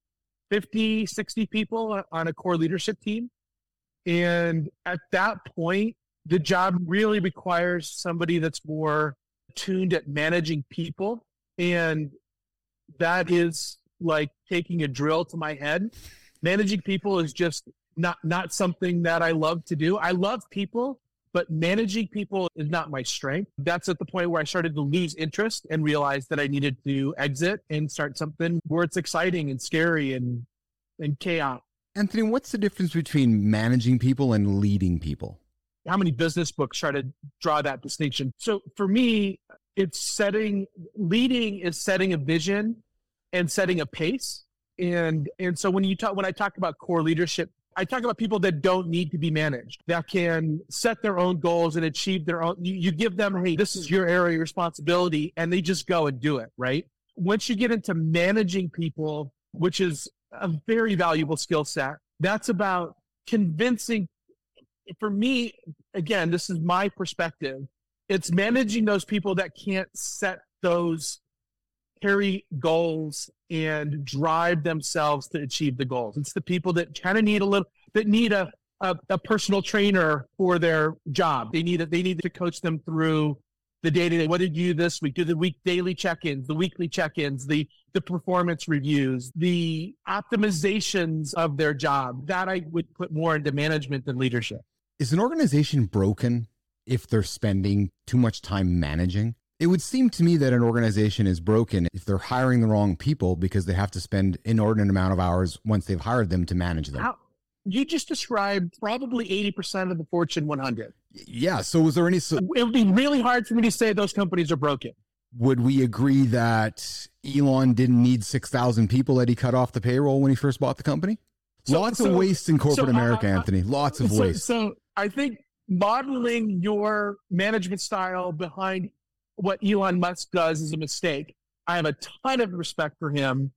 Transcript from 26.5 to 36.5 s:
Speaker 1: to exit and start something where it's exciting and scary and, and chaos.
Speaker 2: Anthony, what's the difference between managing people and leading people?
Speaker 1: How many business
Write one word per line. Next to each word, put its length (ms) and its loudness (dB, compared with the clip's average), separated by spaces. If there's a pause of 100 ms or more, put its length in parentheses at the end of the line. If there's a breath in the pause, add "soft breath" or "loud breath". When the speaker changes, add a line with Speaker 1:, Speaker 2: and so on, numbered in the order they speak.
Speaker 1:
to 320 -2
exit 420 -2 (100)
and 220 -4
start 260 -6
something 500 -2
where 160 0
it's 120 -2
exciting 540 -2
and 120 -6
scary 520 0
and, 320 -4 (540)
and 200 -4
chaos. 400 -2 (360)
Speaker 2:
Anthony, 280 0
what's 280 -2
the 80 -4
difference 340 -2
between 560 4
managing 500 4
people 340 2
and 260 4
leading 400 2
people? 400 -8 (480)
Speaker 1:
How 100 0
many 140 2
business 400 0